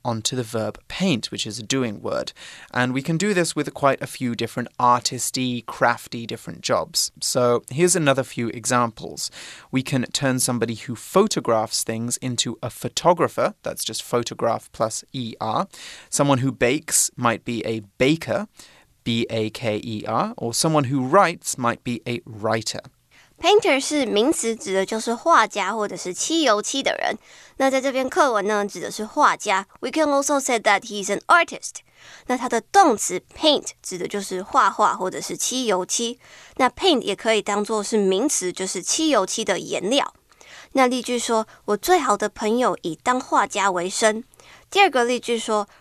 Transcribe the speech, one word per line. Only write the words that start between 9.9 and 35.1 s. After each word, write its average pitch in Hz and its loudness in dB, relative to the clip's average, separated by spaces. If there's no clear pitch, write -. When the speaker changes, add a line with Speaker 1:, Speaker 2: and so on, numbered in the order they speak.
Speaker 1:
turn 131 0
somebody 117 -2
who 110 -10
photographs - 0
things 117 -4
into 123 -4
a 117 -6
photographer. 165 0
That's - -8
just - -6
photograph 117 -2
plus - -4
E 120 -8
R. 117 -2
Someone 143 4
who 131 0
bakes 131 0
might 117 0
be 117 -4
a 113 -4
baker, 135 0
B 117 0
A 110 -2
K 110 -4
E 107 -8
R, 156 -2
or 117 -6
someone 156 2
who 131 0
writes 165 4
might 120 -2
be 120 -4
a 120 -4
writer. 110 -2
Speaker 2:
Painter 370 6
是 285 0
名 214 2
词， 226 -2
指 196 -6
的 190 2
就 220 -4
是 226 -4
画 254 4
家 196 -4
或 220 -2
者 208 -8
是 180 -8
漆 320 -2
油 214 4
漆 277 -4
的 - 0
人。 - -2
那 269 4
在 262 2
这 262 -2
篇 262 -2
课 285 2
文 202 0
呢， 208 0
指 190 -10
的 151 -6
是 - -8
画 240 4
家。 196 -2
We 254 -6
can 311 2
also 277 2
say 254 0
that 202 4
he 208 -8
is 190 -4
an 196 0
artist。 - 2
那 254 0
他 247 -6
的 233 0
动 320 6
词 180 -4
paint - 2
指 - -10
的 175 -6
就 202 -6
是 190 -6
画 214 4
画 196 4
或 190 -4